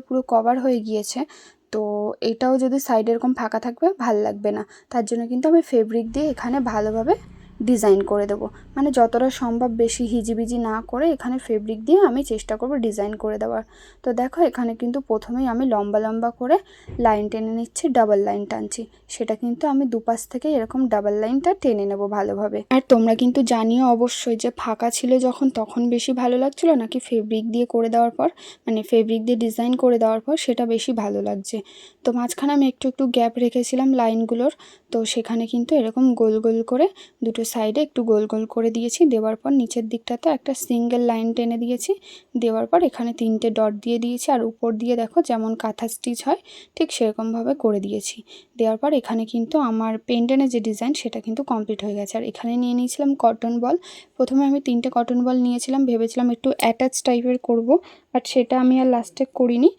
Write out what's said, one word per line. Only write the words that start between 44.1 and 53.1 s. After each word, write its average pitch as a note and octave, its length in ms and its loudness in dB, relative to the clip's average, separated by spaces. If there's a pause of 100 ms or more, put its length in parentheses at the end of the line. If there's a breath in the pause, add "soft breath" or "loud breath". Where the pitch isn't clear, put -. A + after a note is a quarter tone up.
আর B3 60 2 (100)
উপর A#3 200 -4 (100)
দিয়ে A#3+ 160 0
দেখো A3+ 260 -2
যেমন A3 280 -2 (120)
কাঁথা A3 260 -4
স্টিচ A#3+ 380 -8
হয় D4+ 140 0 (360 loud breath)
ঠিক D#4+ 200 -2
সেরকমভাবে A3+ 580 -2
করে A3 260 0
দিয়েছি। G3+ 360 -6 (420 loud breath)
দেওয়ার A3 240 0
পর C#4+ 80 0 (100)
এখানে A3+ 220 -2 (100)
কিন্তু A#3 240 -2 (140)
আমার A3 220 -2 (160)
পেন্ডেন্টের B3 460 2
যে A#3 140 0
ডিজাইন A3+ 260 -2
সেটা A3+ 260 -6
কিন্তু A3+ 300 -6
কমপ্লিট G#3+ 340 -4
হয়ে G#3 140 -4
গেছে। G3+ 200 -6
আর A3+ 120 -6
এখানে A#3 260 -6
নিয়ে B3 220 0
নিয়েছিলাম C4 320 0 (140)